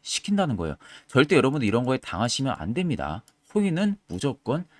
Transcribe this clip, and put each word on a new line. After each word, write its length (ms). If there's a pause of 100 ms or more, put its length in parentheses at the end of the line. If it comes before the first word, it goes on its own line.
시킨다는 540
거예요. 180 (320)
절대 300
여러분들 300
이런 180
거에 120
당하시면 600
안 160
됩니다. 480 (300)
코인은 440 (120)
무조건 580 (140)